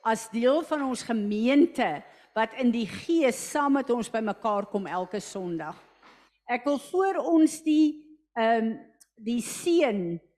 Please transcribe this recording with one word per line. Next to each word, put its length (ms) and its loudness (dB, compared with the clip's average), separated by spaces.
as 260 -2
deel 320 2
van 220 -2
ons 180 -4
gemeente 840 2
wat 240 0
in 120 4
die 160 -2
Gees 480 0
saam 260 2
met 160 -2
ons 200 -2
bymekaar 600 -2
kom 160 -4
elke 320 -6
Sondag. 560 -8
Ek 160 -4
wil 160 0
voor 400 0
ons 460 4
die, 500 0
ehm, 380 2
die 280 -4
seën 760 0